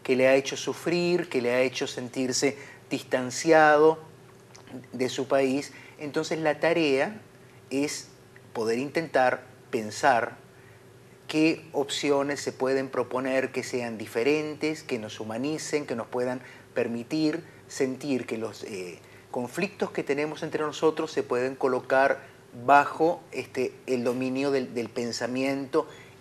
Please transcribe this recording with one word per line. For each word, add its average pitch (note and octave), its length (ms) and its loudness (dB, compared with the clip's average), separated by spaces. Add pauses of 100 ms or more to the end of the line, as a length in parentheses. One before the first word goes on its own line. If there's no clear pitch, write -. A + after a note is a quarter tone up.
que C3 100 2
le C3 140 6
ha C3+ 80 8
hecho C3+ 200 0
sufrir, F3 720 0
que B2+ 140 0
le A#2+ 80 0
ha B2+ 100 4
hecho C3 280 0
sentirse C3 680 -2 (320)
distanciado D3+ 1080 6 (920)
de B2 160 -2
su B2+ 180 -4
país. C#3 460 2 (260)
Entonces D#3 400 -4
la D#3 220 0
tarea E3 600 2 (500)
es C#3 400 -4 (420)
poder A2+ 260 0
intentar C3+ 640 0 (300)
pensar A2+ 680 2 (880)
qué D#3 420 2
opciones C#3+ 720 0
se C3+ 100 -6
pueden C3+ 380 0
proponer C3 640 -2
que B2+ 100 -4
sean A#2+ 340 -6
diferentes, D3+ 840 -2
que B2+ 160 -4
nos G#2+ 220 -10
humanicen, C#3 640 -4
que C3+ 80 -6
nos A2+ 140 -6
puedan B2+ 320 -2 (340)
permitir D3+ 720 -2 (240)
sentir C3 580 -2
que A#2+ 100 -6
los, A2 280 -8
eh, F#2 340 -10 (320)
conflictos F3 600 -4
que E3 100 -4
tenemos D3 400 -2
entre D#3 220 -4
nosotros D#3 480 0
se C3+ 100 0
pueden B2+ 320 0
colocar C3 720 2 (420)
bajo, C#3+ 640 4
este, B2+ 420 -4 (140)
el B2+ 160 0
dominio C3 480 0
del, B2+ 240 -2
del A#2 140 -4
pensamiento C3 960 -2 (340)